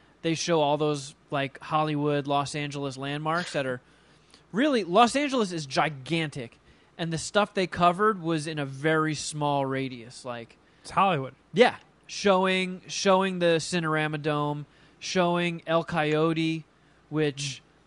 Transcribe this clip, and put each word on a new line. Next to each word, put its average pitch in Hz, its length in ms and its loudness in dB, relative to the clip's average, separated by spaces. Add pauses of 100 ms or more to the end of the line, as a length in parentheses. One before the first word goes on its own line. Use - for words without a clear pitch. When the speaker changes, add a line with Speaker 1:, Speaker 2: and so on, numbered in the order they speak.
(220)
Speaker 1:
they 165 120 0
show 165 260 2
all 147 180 2
those, 147 360 -2 (160)
like, 139 300 -4
Hollywood, 147 680 0
Los 143 280 -2
Angeles 143 420 -6
landmarks 151 560 -4
that 139 140 -2
are 127 140 -4 (720)
really, 240 320 2
Los 202 300 6
Angeles 262 380 0
is 160 140 -6
gigantic, 147 920 -4 (380)
and 165 160 -4
the 160 60 -2
stuff 202 340 0
they 185 140 0
covered 180 560 2
was 160 240 -2
in 160 120 -8
a 139 80 -4
very 156 480 0
small 143 520 -2
radius. 127 580 -8
Like, 120 320 -12 (260)
Speaker 2:
It's - 100 -18
Hollywood. 165 420 0 (180)
Speaker 1:
Yeah. 190 240 4 (300)
Showing, 185 840 2
showing 190 500 2
the 170 200 4
Cinerama 156 600 -2
Dome, 147 440 -2 (340)
showing 175 680 0
El 160 180 2
Coyote, 160 800 0 (460)
which 143 520 -2 (240)